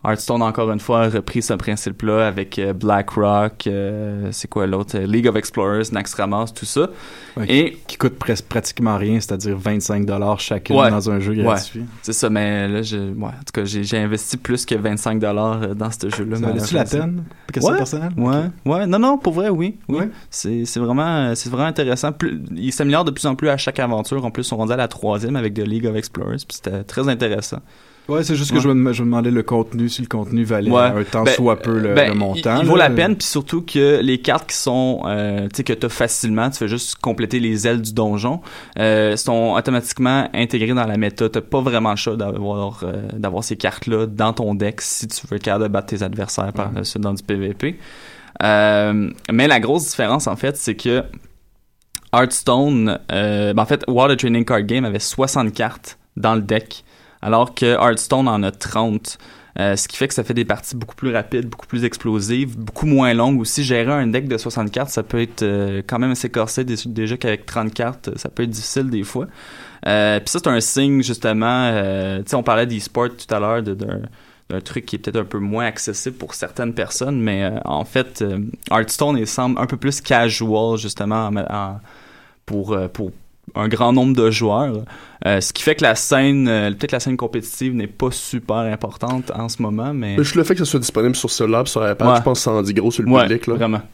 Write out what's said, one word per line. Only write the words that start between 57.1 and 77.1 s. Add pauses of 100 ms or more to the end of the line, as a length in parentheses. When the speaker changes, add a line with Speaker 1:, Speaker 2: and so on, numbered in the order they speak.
Speaker 1:
alors
que
Hearthstone
en
a
trente. (400)
Euh,
ce
qui
fait
que
ça
fait
des
parties
beaucoup
plus
rapides,
beaucoup
plus
explosives,
beaucoup
moins
longues
aussi.
Gérer
un
deck
de
soixante
cartes,
ça
peut
être,
euh,
quand
même
assez
corsé,
dé-, (100)
déjà
qu'avec
trente
cartes,
ça
peut
être
difficile
des
fois. (640)
Euh,
puis
ça,
c'est
un
signe,
justement,
euh,
tu
sais,
on
parlait
d'e-sport
tout
à
l'heure,
de,
d'un, (460)
d'un
truc
qui
est
peut-être
un
peu
moins
accessible
pour
certaines
personnes,